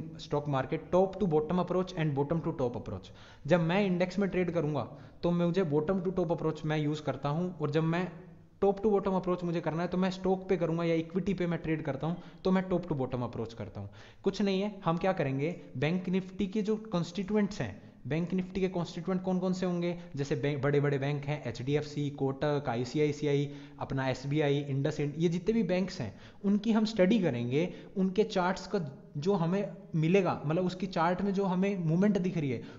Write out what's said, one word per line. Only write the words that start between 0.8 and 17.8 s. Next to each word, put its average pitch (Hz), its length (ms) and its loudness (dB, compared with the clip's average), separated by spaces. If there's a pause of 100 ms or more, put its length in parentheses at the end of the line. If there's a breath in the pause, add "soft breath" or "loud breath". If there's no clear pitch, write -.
top 190 280 4
to 180 120 2
bottom 170 320 2
approach 185 320 -2
and 156 200 2
bottom 147 280 0
to 160 140 -2
top 120 220 0
approach। 98 300 -10 (340 loud breath)
जब 170 140 4
मैं 180 260 2
index 185 320 0
में 202 120 2
trade 180 200 0
करूँगा 156 380 0 (340 loud breath)
तो 175 80 2
मुझे 175 340 2
bottom 165 420 0
to 185 120 0
top 170 180 2
approach 156 280 -4
मैं 156 140 0
यूज़ 151 240 0
करता 135 260 -4
हूँ, 180 300 0
और 139 120 -2
जब 160 140 2
मैं 170 240 0 (560)
top 196 140 4
to 220 140 2
bottom 190 240 2
approach 180 280 0
मुझे 170 160 0
करना 156 220 -2
है 180 60 -2
तो 180 100 0
मैं 185 120 2
स्टॉक 185 380 0
पे 196 80 4
करूँगा 165 280 0
या 165 100 4
इक्विटी 175 400 0
पे 180 120 -2
मैं 170 160 0
ट्रेड 160 200 0
करता 139 240 -4
हूँ 170 100 -2 (280 loud breath)
तो 185 60 4
मैं 185 180 4
top 185 180 0
to 151 140 -2
bottom 123 220 -2
approach 117 320 -6
करता 104 260 -10
हूँ। 101 100 -8 (320 loud breath)
कुछ 196 200 0
नहीं 196 180 2
है, 208 140 -2 (100)
हम 165 120 2
क्या 190 160 2
करेंगे, 139 380 0 (260 loud breath)
बैंक 170 320 0
निफ्टी 185 380 -2
के 208 160 -2
जो 214 140 0 (160)
constituents 196 680 0
हैं, 107 220 -6 (240 loud breath)